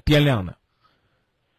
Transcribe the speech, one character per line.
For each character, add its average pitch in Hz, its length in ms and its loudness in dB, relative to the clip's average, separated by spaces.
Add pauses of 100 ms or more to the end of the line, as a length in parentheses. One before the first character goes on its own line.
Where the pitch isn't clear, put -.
掂 147 180 2
量 120 220 -2
的。 - 120 -14 (1000)